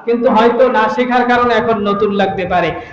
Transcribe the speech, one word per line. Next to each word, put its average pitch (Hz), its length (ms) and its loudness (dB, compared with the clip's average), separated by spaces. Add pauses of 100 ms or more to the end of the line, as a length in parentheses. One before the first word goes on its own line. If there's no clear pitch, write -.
কিন্তু 240 260 0
হয়তো 240 420 4
না 220 160 0
শেখার 247 400 0
কারণে 240 260 2
এখন 220 240 0
নতুন 202 340 -2
লাগতে 190 320 -2
পারে। 175 300 -2 (180)